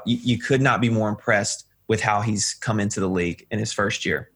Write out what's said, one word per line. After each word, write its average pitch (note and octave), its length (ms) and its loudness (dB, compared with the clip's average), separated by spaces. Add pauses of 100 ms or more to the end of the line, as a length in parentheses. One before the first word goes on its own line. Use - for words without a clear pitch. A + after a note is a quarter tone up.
you, A#2+ 160 0
you A#2+ 160 2
could C3 240 2
not A#2+ 200 2
be A#2 80 4
more A2 200 2
impressed G#2 560 0 (220)
with A2 140 2
how G#2+ 180 2
he's G#2+ 360 -2
come A2 240 -2
into G2+ 200 -2
the F#2+ 80 0
league F2 440 -2
in G#2+ 80 -2
his - 120 -4
first - 360 -2
year. D2+ 280 -4